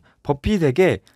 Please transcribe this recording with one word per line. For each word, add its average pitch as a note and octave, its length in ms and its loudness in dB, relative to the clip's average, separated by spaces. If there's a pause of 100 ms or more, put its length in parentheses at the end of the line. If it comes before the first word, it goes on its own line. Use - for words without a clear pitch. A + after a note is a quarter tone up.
(240)
버핏에게 D#3 760 0 (160)